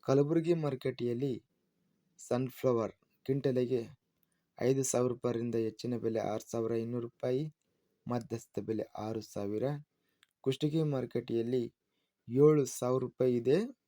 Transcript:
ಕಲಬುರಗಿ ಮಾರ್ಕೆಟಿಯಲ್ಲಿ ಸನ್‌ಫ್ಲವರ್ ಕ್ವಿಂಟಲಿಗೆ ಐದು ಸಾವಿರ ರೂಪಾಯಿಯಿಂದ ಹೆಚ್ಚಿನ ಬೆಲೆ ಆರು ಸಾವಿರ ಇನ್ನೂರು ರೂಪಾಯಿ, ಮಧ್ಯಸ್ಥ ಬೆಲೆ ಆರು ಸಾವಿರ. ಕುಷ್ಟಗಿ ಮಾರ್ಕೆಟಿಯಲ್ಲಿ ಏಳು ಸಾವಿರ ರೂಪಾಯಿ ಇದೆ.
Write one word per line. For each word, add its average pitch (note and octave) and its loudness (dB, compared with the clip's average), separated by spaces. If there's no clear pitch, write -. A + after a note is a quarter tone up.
ಕಲಬುರಗಿ D#3 2
ಮಾರ್ಕೆಟಿಯಲ್ಲಿ C3 -2
ಸನ್‌ಫ್ಲವರ್ B2 0
ಕ್ವಿಂಟಲಿಗೆ B2+ 0
ಐದು C3+ 2
ಸಾವಿರ B2 2
ರೂಪಾಯಿಯಿಂದ A#2+ -2
ಹೆಚ್ಚಿನ A2+ -2
ಬೆಲೆ A2+ -2
ಆರು G#2 -4
ಸಾವಿರ A2+ -2
ಇನ್ನೂರು A#2 -2
ರೂಪಾಯಿ, B2+ -4
ಮಧ್ಯಸ್ಥ A#2 -6
ಬೆಲೆ A2 -4
ಆರು A2 -6
ಸಾವಿರ. G#2 -4
ಕುಷ್ಟಗಿ D3+ 0
ಮಾರ್ಕೆಟಿಯಲ್ಲಿ A#2+ 0
ಏಳು C#3+ 6
ಸಾವಿರ B2+ 0
ರೂಪಾಯಿ B2 0
ಇದೆ. D3+ 2